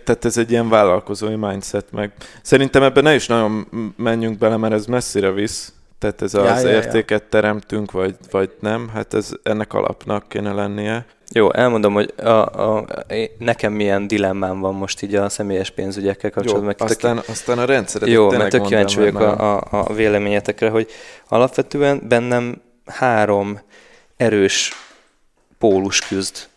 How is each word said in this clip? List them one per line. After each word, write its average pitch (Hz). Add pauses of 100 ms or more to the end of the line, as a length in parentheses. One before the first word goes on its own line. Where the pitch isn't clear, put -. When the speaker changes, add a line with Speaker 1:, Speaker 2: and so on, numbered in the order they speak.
Speaker 1:
tehát -
ez 117
egy 113
ilyen 117
vállalkozói 104
mindset, 101
meg 104 (300)
szerintem 135
ebben 135
ne 156
is -
nagyon 113
m-, 107 (100)
menjünk 113
bele, 113
mert 110
ez 107
messzire 110
visz. 101 (260)
Tehát -
ez 98
Speaker 2:
Ja, 101
Speaker 1:
az 117
Speaker 2:
ja, 127
ja. 110
Speaker 1:
értéket 110
teremtünk, 107
vagy, 95 (140)
vagy 95 (100)
nem, 110
hát 104
ez 107 (120)
ennek 107
alapnak -
kéne 104
lennie. 104 (260)
Speaker 3:
Jó, 107
elmondom, 110
hogy 104
a, -
a, 110 (240)
é-, 113
nekem 117
milyen 101
dilemmám 98
van 95
most 98
így 101
a 101
személyes 98
pénzügyekkel 98
Speaker 1:
Jó, -
Speaker 3:
kapcsolatban, 101
mert 101
tök 113
Speaker 1:
aztán, 117
aztán 120
a 120
rendszered 110
Speaker 3:
Jó, 110
Speaker 1:
tényleg 95
Speaker 3:
mert 101
tök 127
Speaker 1:
mondd 101
el, 104
Speaker 3:
kíváncsi 98
Speaker 1:
mert 104
Speaker 3:
vagyok 104
a, 104
Speaker 1:
nagyon 104
Speaker 3:
a, -
a 107
véleményetekre, 104
hogy 113 (380)
alapvetően 139
bennem 120 (240)
három 104 (560)
erős 107 (880)
pólus 98
küzd, -